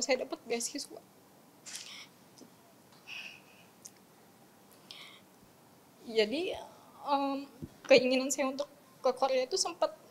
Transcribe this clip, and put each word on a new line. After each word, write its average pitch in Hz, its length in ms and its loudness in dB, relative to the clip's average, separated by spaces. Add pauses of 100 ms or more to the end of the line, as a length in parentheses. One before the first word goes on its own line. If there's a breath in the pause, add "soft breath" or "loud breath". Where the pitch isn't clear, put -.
saya 254 160 2
dapat 269 240 -8
beasiswa. 240 560 -6 (4000 loud breath)
Jadi, 220 480 2 (480)
em, 277 400 0 (400)
keinginan 262 480 6
saya 269 160 0
untuk 277 200 -6 (300)
ke 254 160 2
Korea 262 320 2
itu 381 80 -4
sempat, 339 400 0 (140)